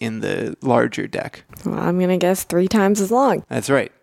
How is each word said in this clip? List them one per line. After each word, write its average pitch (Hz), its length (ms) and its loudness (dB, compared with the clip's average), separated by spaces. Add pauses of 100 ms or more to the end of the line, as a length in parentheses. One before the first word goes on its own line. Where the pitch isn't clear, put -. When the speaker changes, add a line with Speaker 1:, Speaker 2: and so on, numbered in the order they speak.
Speaker 1:
in 113 180 -6
the 101 420 -4
larger 120 460 0
deck? - 380 -10 (180)
Speaker 2:
Well, - 160 -4
I'm 175 200 0
gonna 180 180 2
guess 180 260 0
three 175 240 0
times 202 320 2
as 196 120 -2
long. 247 360 2
Speaker 1:
That's 120 220 -4
right. 135 340 2